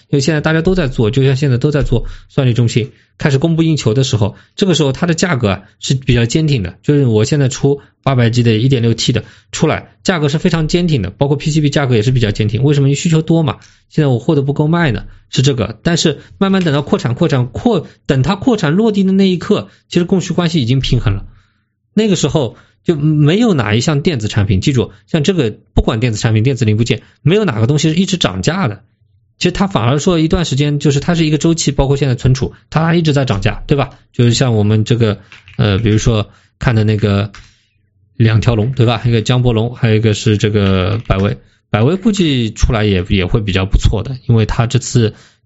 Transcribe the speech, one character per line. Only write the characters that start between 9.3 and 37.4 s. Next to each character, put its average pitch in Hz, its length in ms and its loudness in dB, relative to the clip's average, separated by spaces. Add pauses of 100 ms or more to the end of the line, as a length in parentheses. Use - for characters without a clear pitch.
出 - 160 -2
来， - 360 -4
价 180 180 -2
格 147 100 0
是 156 80 -2
非 185 100 0
常 160 200 -2
坚 175 200 0
挺 131 140 0
的， 90 80 -6
包 143 180 -2
括 143 80 0
P 156 140 -4
C 156 100 0
B 147 80 2
价 143 160 0
格 127 100 0
也 107 80 2
是 127 100 0
比 127 80 2
较 107 100 0
坚 107 180 -2
挺。 110 140 -2
为 147 100 2
什 139 80 2
么？ 139 80 4
因 139 40 2
为 - 20 0
需 165 160 -2
求 160 100 2
多 165 220 0
嘛， - 160 -2 (320)
现 156 120 0
在 147 40 2
我 127 120 2
货 160 160 0
都 139 60 2
不 139 140 -2
够 151 140 0
卖 165 220 0
呢， 101 140 -4 (240)
是 - 140 -2
这 139 100 2
个。 117 300 -4
但 170 160 0
是 - 220 -2 (180)
慢 196 120 0
慢 190 140 0
等 156 80 0
到 143 80 0
扩 196 180 -2
产， 120 160 -4
扩 165 140 0
产， 127 200 0
扩， 214 380 -2 (200)
等 135 160 0
它 180 140 0
扩 220 200 0
产 147 160 0
落 214 180 2
地 196 140 0
的 190 80 2
那 196 160 4
一 180 80 0
刻， 156 320 -2 (200)
其 - 100 0
实 175 80 0
供 180 160 0
需 - 100 -6
关 175 160 0
系 160 140 0
已 - 20 0
经 135 160 0
平 131 180 0
衡 104 160 0
了。 101 120 -10 (680)
那 214 140 2
个 185 80 2
时 - 100 -2
候 131 300 -2 (260)
就 170 140 0
没 151 420 2
有 226 140 2
哪 107 220 0
一 117 80 2
项 147 180 0
电 156 180 0
子 107 80 -4
产 101 200 -2
品， 95 160 0
记 151 100 0
住， 120 200 -2 (140)
像 160 160 -2
这 196 120 0
个， 127 160 0 (240)
不 - 80 2
管 117 180 0
电 117 140 0
子 101 40 -8
产 113 140 0
品、 110 100 2
电 131 140 0
子 117 80 -2
零 107 140 2
部 117 60 2
件， 117 180 -4 (180)
没 170 160 2
有 214 80 0
哪 113 160 -2
个 113 60 2
东 147 120 2
西 160 120 0
是 156 60 -2
一 185 100 2
直 180 100 -2
涨 95 240 -2
价 165 260 -2
的。 104 160 -8 (540)
其 - 80 -6
实 - 80 2
它 202 140 -2
反 151 180 -2
而 135 140 2
说 175 200 0
一 160 80 2
段 180 200 0
时 131 100 -4
间， 147 220 0
就 147 120 0
是 139 100 0
它 170 140 -2
是 165 120 0
一 151 40 0
个 151 60 0
周 165 180 0
期， 160 160 -4
包 135 180 0
括 139 100 0
现 143 100 -2
在 123 60 0
存 127 180 0
储， - 220 -4 (160)
它 165 240 0
一 170 80 2
直 156 100 0
在 135 140 0
涨 98 160 -2
价， 123 240 -4
对 147 100 0
吧？ 139 220 -4 (120)
就 120 140 0
是 120 80 4
像 120 240 0
我 104 60 2
们 107 220 2
这 113 120 0
个， 110 220 0 (400)
呃， 104 200 2
比 110 120 0
如 107 80 2
说 107 320 0 (280)
看 127 160 0
的 110 80 2
那 107 140 0
个 101 340 0 (840)